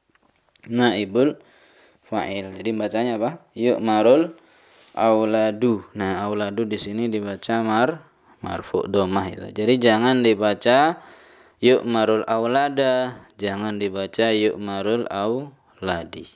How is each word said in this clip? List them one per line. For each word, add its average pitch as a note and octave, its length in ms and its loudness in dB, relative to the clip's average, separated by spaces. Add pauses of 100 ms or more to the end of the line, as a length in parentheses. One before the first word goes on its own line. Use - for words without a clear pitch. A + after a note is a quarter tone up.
(640)
Naibul A#2 720 2 (720)
fa'il. G2 480 -6
Jadi G2+ 160 -4
bacanya A2 480 -4
apa? C3+ 320 -6
Yu'marul A#2 800 4 (640)
auladu. A2 960 2
Nah, F#2+ 320 -4
auladu G#2 400 -4
di G#2 160 -6
sini A2 320 -4
dibaca G#2 480 -4
mar-, A#2 520 0 (300)
marfu - 480 -4
domah F#2+ 400 0
itu. G2 240 -12
Jadi A#2 240 2
jangan A#2+ 420 4
dibaca A#2 800 2 (640)
yu'marul A2+ 640 2
aulada, B2+ 960 0 (160)
jangan G#2 400 -4
dibaca G2 560 -2
yu'marul G#2 720 -2
auladi, G2 1300 -6